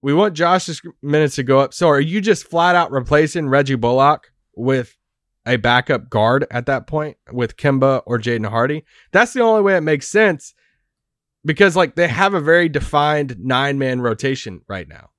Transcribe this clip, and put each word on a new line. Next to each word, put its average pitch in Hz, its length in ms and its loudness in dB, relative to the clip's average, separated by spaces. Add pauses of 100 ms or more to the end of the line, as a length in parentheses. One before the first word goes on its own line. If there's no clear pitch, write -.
we 139 120 -2
want 185 220 2
Josh's 170 480 -2 (180)
minutes 147 360 0
to 139 60 -4
go 135 160 4
up. 139 140 0
So 175 140 0
are 143 120 4
you 165 220 -2
just 202 260 0
flat 175 280 2
out 170 160 2
replacing 147 580 0
Reggie 139 240 2
Bullock 131 580 2 (240)
with 127 400 -4 (520)
a 131 80 0
backup 123 560 0
guard 120 400 0
at 123 160 -6
that 135 180 -4
point 151 320 -8 (140)
with 120 260 -6
Kemba 135 480 0
or 120 140 -2
Jaden 113 280 -4
Hardy? 127 380 -2 (260)
That's 233 220 2
the 254 80 -2
only 220 220 2
way 196 120 2
it 175 60 2
makes 156 260 -2
sense 202 460 0 (920)
because, 160 320 2
like, 170 200 0
they 170 120 2
have 196 280 0
a 180 40 0
very 165 300 2
defined 147 680 -2
nine-man 131 600 -2
rotation 120 680 -6
right 92 200 -12
now - 320 -20